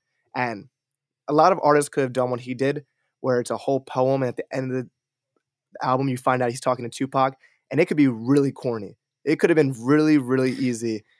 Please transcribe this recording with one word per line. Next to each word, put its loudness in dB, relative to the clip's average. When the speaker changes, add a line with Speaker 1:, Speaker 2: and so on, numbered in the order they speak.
Speaker 1:
And -6
a -4
lot 6
of -2
artists 4
could -2
have -4
done -2
what -4
he -10
did, -2
where 0
it's -8
a -2
whole -2
poem, 0
and -2
at -8
the -8
end -6
of -6
the -16
album, 0
you -4
find 0
out 0
he's -10
talking -2
to -8
Tupac, -2
and 0
it 4
could -2
be 6
really 2
corny. -8
It 2
could 4
have 4
been 4
really, 4
really 0
Speaker 2:
<laughs> -
Speaker 1:
easy -4